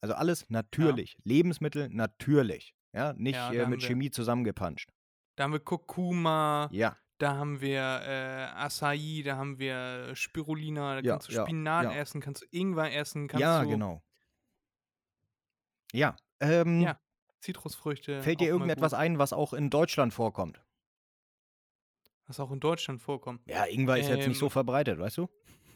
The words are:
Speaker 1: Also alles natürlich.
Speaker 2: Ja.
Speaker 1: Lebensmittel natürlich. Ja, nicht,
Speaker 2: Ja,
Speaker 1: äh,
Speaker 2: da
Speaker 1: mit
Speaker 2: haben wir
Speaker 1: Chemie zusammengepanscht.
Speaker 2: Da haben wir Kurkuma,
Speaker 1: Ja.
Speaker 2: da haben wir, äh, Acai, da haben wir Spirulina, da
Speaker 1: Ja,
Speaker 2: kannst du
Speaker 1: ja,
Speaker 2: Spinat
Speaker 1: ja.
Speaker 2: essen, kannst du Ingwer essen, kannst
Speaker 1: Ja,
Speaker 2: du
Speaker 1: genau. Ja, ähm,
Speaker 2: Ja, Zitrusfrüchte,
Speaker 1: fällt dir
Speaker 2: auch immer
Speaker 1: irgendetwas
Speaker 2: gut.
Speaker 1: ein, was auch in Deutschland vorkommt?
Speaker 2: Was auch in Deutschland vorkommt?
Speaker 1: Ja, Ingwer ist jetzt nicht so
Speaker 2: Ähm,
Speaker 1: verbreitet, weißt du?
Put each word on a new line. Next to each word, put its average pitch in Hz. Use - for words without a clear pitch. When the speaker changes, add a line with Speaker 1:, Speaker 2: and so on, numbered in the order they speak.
Speaker 1:
Also 107
alles 170
natürlich. 120
Speaker 2:
Ja. -
Speaker 1:
Lebensmittel 147
natürlich. 113
Ja, 139
nicht, 131
Speaker 2:
Ja, 123
Speaker 1:
äh, 117
Speaker 2:
da 120
Speaker 1:
mit 123
Speaker 2:
haben 127
wir 127
Speaker 1:
Chemie 127
zusammengepanscht. 113
Speaker 2:
Da 139
haben 151
wir 151
Kurkuma, 160
Speaker 1:
Ja. -
Speaker 2:
da 143
haben 143
wir, 139
äh, 131
Acai, 147
da 139
haben 139
wir 127
Spirulina, 151
da 135
Speaker 1:
Ja, 120
Speaker 2:
kannst -
du 117
Speaker 1:
ja, 113
Speaker 2:
Spinat 160
Speaker 1:
ja. 87
Speaker 2:
essen, 147
kannst 143
du -
Ingwer 170
essen, 147
kannst -
Speaker 1:
Ja, 156
Speaker 2:
du -
Speaker 1:
genau. 107
Ja, 131
ähm, 170
Speaker 2:
Ja, 170
Zitrusfrüchte, -
Speaker 1:
fällt 160
dir 175
Speaker 2:
auch 151
immer 170
Speaker 1:
irgendetwas 156
Speaker 2:
gut. 117
Speaker 1:
ein, 165
was 139
auch 147
in 143
Deutschland 143
vorkommt? 104
Speaker 2:
Was 135
auch 135
in 135
Deutschland 147
vorkommt? 127
Speaker 1:
Ja, 101
Ingwer 127
ist 143
jetzt 135
nicht 123
so 147
Speaker 2:
Ähm, 139
Speaker 1:
verbreitet, 127
weißt 98
du? 175